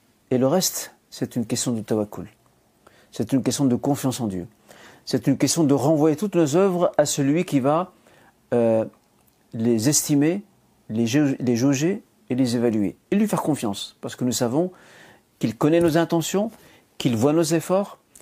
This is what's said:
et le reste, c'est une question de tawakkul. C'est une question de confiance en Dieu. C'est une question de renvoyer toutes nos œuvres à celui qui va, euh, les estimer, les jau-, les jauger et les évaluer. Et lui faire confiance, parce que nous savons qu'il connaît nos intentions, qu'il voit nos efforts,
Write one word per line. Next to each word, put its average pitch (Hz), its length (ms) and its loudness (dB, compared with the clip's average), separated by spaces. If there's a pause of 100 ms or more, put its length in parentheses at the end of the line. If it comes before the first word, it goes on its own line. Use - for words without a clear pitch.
(300)
et 131 60 2
le 127 100 4
reste, - 480 -2 (140)
c'est - 280 -8
une 117 100 -2
question 123 260 -2
de 110 80 -2
tawakkul. 104 480 -4 (840)
C'est 117 200 -4
une 135 100 2
question 135 220 0
de 123 120 2
confiance 135 440 -2
en 117 60 -2
Dieu. 92 200 -6 (600)
C'est 123 200 -2
une 131 120 2
question 151 260 0
de 139 80 4
renvoyer 147 440 2
toutes 202 180 -6
nos 156 220 2
œuvres 180 420 2
à 151 80 2
celui 147 400 0
qui 139 140 0
va, 151 320 0 (600)
euh, 113 320 2 (680)
les 117 340 2
estimer, 151 540 2 (480)
les 113 160 0
jau-, 135 320 2
les 123 180 0
jauger 139 460 0 (260)
et 127 60 -2
les 123 220 0
évaluer. 110 400 0 (160)
Et 185 40 2
lui 208 120 2
faire 170 140 -2
confiance, - 580 -4
parce 127 160 -12
que - 80 -6
nous 123 80 -2
savons 131 400 -2 (680)
qu'il 113 180 -4
connaît 160 240 2
nos 165 160 2
intentions, 170 540 0 (480)
qu'il 120 180 0
voit 131 160 2
nos 165 100 2
efforts, 170 560 -2 (240)